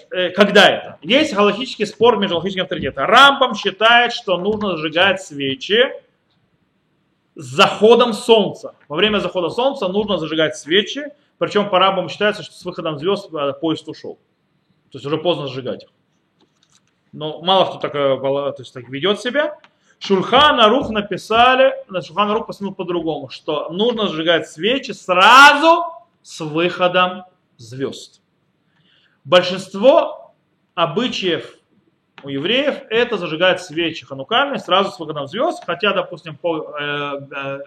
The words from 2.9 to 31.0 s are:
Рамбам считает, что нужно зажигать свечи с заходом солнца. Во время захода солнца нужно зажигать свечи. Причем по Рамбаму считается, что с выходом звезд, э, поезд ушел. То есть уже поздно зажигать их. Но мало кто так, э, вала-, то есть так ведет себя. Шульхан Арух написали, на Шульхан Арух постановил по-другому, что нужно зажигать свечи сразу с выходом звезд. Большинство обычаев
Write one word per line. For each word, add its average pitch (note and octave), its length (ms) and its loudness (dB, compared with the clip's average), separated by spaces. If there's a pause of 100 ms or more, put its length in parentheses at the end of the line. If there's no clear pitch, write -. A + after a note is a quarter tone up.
Рамбам B3+ 480 4
считает, A#3 580 2
что F3 260 -4
нужно G3+ 380 -4
зажигать E3+ 460 0
свечи D3 680 -2 (1400)
с D#3 80 -16
заходом G#3 680 4
солнца. G#3 640 0 (140)
Во D3 80 -8
время G#3 240 0
захода F3 300 -4
солнца A#3 360 -4
нужно G3+ 320 -2
зажигать D#3 380 -2
свечи. G#3 480 -2 (340)
Причем G3 320 0
по F#3 80 2
Рамбаму F#3 300 2
считается, G3+ 340 -2
что - 120 -18
с - 100 -20
выходом C#3+ 340 -8
звезд, F#3+ 340 -4
э, C#3+ 280 -4
поезд D#3 280 -4
ушел. B2 300 -14 (720)
То C3+ 80 -18
есть A#2 80 -14
уже D#3 120 -2
поздно D#3 280 -2
зажигать A#2+ 380 -10
их. - 60 -20 (1200)
Но D3+ 280 -10
мало F#3 260 4
кто - 120 -10
так, C#3+ 160 -6
э, C#3 200 2
вала-, C#3 380 -2
то B2+ 100 -16
есть - 120 -20
так A#2+ 140 -16
ведет E3 320 -2
себя. D4 380 -2 (420)
Шульхан C4 580 4
Арух A#3 320 4
написали, A#3 840 2 (160)
на F3+ 140 -6
Шульхан G3 280 -2
Арух A3 180 -2
постановил G3 260 -10
по-другому, D#3+ 540 -6
что D3 420 -6
нужно G#3+ 380 -2
зажигать D#3+ 400 -2
свечи A3+ 420 -4
сразу C#4+ 920 6 (380)
с - 180 -20
выходом F3+ 840 0 (360)
звезд. B2 600 -12 (1040)
Большинство F#3+ 1080 2 (420)
обычаев F3 800 -4 (680)